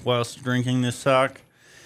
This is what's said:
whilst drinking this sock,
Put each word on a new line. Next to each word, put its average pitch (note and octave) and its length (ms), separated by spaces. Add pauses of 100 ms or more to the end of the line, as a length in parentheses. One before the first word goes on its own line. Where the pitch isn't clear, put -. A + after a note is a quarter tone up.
whilst A#2+ 400
drinking B2 380
this B2 160
sock, C3 460 (440)